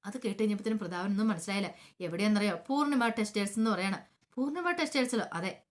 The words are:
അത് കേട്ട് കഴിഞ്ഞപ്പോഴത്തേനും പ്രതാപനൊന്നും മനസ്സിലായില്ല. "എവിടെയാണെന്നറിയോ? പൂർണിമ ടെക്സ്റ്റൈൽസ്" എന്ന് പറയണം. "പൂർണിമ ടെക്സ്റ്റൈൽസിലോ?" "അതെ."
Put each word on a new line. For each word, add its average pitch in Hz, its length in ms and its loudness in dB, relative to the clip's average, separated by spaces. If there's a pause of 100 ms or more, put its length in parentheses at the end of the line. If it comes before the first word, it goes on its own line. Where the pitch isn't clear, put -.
അത് 202 120 -8
കേട്ട് 208 220 -4
കഴിഞ്ഞപ്പോഴത്തേനും 214 400 0
പ്രതാപനൊന്നും 196 480 0
മനസ്സിലായില്ല. 196 420 -2 (300)
"എവിടെയാണെന്നറിയോ? 202 640 2
പൂർണിമ 277 480 2
ടെക്സ്റ്റൈൽസ്" 208 480 -2
എന്ന് 220 140 4
പറയണം. 185 300 0 (360)
"പൂർണിമ 320 340 -2
ടെക്സ്റ്റൈൽസിലോ?" 269 600 0
"അതെ." 175 200 -4 (200)